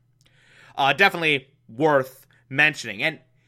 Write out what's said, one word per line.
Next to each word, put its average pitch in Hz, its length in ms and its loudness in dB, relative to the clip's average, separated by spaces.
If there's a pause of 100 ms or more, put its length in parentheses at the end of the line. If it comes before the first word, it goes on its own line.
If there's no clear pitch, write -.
(760)
Uh, 139 160 2
definitely 165 540 0 (200)
worth 135 580 -2 (240)
mentioning. 131 540 -2
And 156 160 -6 (280)